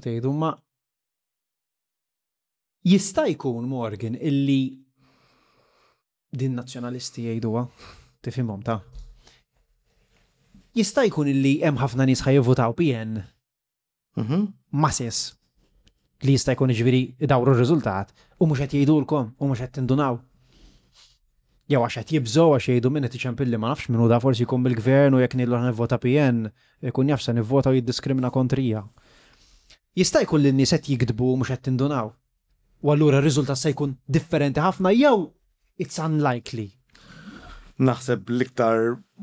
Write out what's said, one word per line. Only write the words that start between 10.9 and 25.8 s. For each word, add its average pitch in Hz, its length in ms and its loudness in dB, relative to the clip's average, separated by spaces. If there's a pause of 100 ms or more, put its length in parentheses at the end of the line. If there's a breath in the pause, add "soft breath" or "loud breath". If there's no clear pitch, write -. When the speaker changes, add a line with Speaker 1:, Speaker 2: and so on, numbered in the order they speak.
Speaker 1:
jkun 147 200 0
illi 139 320 2
hemm 143 220 0
ħafna 131 260 0
nies 127 160 2
ħajvutaw 127 540 2
P 160 160 2
N. 110 280 -8 (920)
Speaker 2:
Mhm. 147 300 -2 (240)
Speaker 1:
Masses. 139 640 -2 (920)
Li 131 140 4
jista' 127 180 0
jkun, 131 160 0
jiġifieri, 123 320 2 (240)
idawru 131 300 4
r-riżultat 120 560 0 (280 soft breath)
u 175 60 4
mhux 143 160 0
qed 143 160 -4
jgħidulkom 139 600 2
u 139 100 -2
mhux 123 160 -2
qed 127 160 -16
tindunaw. 131 400 0 (1500 soft breath)
Jew 135 100 2
għax 117 220 -4
qed - 140 -12
jibżgħu 147 360 4
għax 127 160 2
jgħidu, 123 220 2
"Min 147 160 -2
qed 127 100 -6
iċempilli, 123 420 -4
ma 113 120 -2
nafx - 180 -6
min 117 120 0
hu 117 80 6
da, 117 120 4
forsi 120 240 2
jkun 123 200 -2
bil-gvern 131 500 4
u 127 60 4
jekk 127 160 0
ngħidlu 123 200 0
ħa 123 120 0
nivvota 117 300 -2